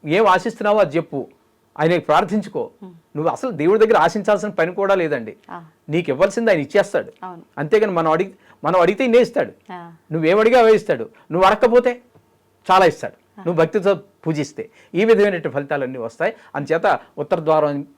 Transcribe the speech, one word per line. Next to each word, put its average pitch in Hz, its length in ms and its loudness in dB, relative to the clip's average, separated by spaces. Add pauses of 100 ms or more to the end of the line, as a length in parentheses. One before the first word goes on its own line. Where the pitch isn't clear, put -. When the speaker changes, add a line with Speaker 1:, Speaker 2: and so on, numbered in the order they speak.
Speaker 1:
ఏం 185 200 2
ఆశిస్తున్నావో 208 540 0
అది 160 180 0
చెప్పు, 147 300 -6 (520)
ఆయనకి 165 200 2
ప్రార్థించుకో. 175 680 -2 (140)
Speaker 2:
Hmm. 180 100 -20 (220)
Speaker 1:
నువ్వు 151 160 -2
అసలు 254 200 -6
దేవుడి 190 340 2
దగ్గర 214 120 2
ఆశించాల్సిన 202 520 0
పని 175 240 -2
కూడా 196 220 0
లేదండి. 143 400 -4 (160)
Speaker 2:
ఆ. 175 120 -16 (260)
Speaker 1:
నీకు 165 200 -4
ఇవ్వాల్సింది 202 420 0
ఆయన 170 80 2
ఇచ్చేస్తాడు. 185 520 -2 (120)
Speaker 2:
అవును. 180 180 -18 (160)
Speaker 1:
అంతేగాని 202 340 0
మనం 165 200 0
అడిగి, 180 200 0 (320)
మనం 175 180 2
అడిగితే 196 240 0
ఇన్నే 233 140 4
ఇస్తాడు. 233 320 -2 (200)
Speaker 2:
ఆ. 175 200 -16 (200)
Speaker 1:
నువ్వేం 165 280 0
అడిగా 233 200 4
అవే 220 160 6
ఇస్తాడు. 135 340 -4 (220)
నువ్వు 185 160 4
అడగకపోతే 240 540 2 (680)
చాలా 185 140 6
ఇస్తాడు, - 560 -4
Speaker 2:
ఆ. - 20 -20
Speaker 1:
నువ్వు 165 200 0
భక్తితో 190 320 0
పూజిస్తే. - 760 -8 (260)
ఈ 196 100 2
విధమైనటువంటి 202 440 2
ఫలితాలన్నీ 139 500 -6
వస్తాయి. 156 340 -6 (220)
అందుచేత 151 440 -2 (180)
ఉత్తర 147 220 -4
ద్వారం 151 480 0 (100)